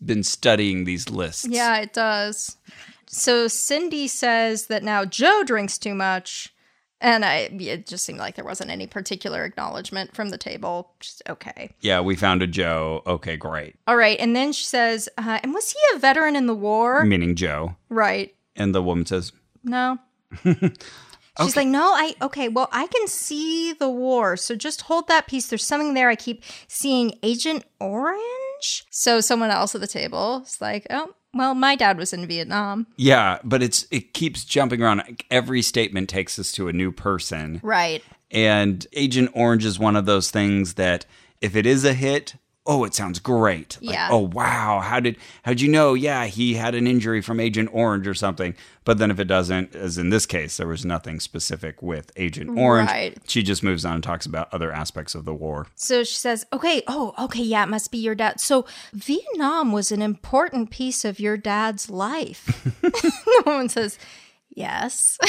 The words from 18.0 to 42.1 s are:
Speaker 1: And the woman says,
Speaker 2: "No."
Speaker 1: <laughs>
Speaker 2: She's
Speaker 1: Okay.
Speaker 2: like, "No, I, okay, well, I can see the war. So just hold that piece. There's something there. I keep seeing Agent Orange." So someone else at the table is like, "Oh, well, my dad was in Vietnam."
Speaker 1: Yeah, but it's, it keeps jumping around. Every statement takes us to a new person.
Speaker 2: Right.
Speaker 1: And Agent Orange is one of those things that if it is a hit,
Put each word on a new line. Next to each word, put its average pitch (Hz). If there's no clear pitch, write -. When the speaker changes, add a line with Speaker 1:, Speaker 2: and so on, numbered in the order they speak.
Speaker 1:
And 98
the 92
woman 85
says, 90
Speaker 2:
"No." 254
Speaker 1:
<laughs> -
Speaker 2:
She's 180
Speaker 1:
Okay. 285
Speaker 2:
like, 269
"No, 294
I, 311
okay, 269
well, 247
I 277
can 453
see 320
the 285
war. 247
So 233
just 294
hold 330
that 320
piece. 262
There's 220
something 294
there. 254
I 226
keep 233
seeing 254
Agent 240
Orange." 453
So 233
someone 226
else 196
at 190
the 202
table 214
is -
like, 208
"Oh, 320
well, 262
my 269
dad 202
was 185
in 175
Vietnam." 202
Speaker 1:
Yeah, 123
but 123
it's, -
it -
keeps -
jumping 123
around. 113
Every 123
statement 98
takes 95
us 98
to 92
a 85
new 90
person. 82
Speaker 2:
Right. 170
Speaker 1:
And 104
Agent 127
Orange 117
is 98
one 107
of 101
those 98
things 101
that 90
if 101
it 107
is 131
a 139
hit, 139